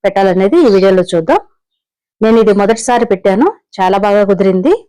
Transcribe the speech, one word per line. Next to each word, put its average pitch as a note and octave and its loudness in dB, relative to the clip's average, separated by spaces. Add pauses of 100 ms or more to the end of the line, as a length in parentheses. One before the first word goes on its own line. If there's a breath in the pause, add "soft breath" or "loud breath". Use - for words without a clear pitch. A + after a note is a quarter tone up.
పెట్టాలనేది G3 0 (100)
ఈ - 2
వీడియోలో F#3+ 2
చూద్దాం. F3+ -2 (800)
నేను A3 2
ఇది G#3 2
మొదటిసారి A#3 -2
పెట్టాను, G3 0 (300)
చాలా F#3 0 (100)
బాగా G#3 2
కుదిరింది. F#3+ 0 (160)